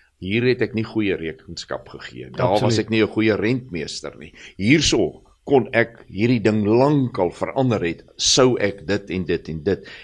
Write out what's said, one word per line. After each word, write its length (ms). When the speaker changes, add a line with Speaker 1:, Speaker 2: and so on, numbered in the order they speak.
Speaker 1:
hier 240
het 200
ek 120
nie 100
goeie 320
rekenskap 720
gegee. 420
Daar 200
was 120
Speaker 2:
Absoluut. 240
Speaker 1:
ek 40
nie 120
'n 120
goeie 220
rentmeester 840
nie. 140
Hierso 640
kon 280
ek 380
hierdie 320
ding 240
lankal 640
verander 500
het, 220
sou 420
ek 280
dit 240
en 140
dit 240
en 140
dit. 260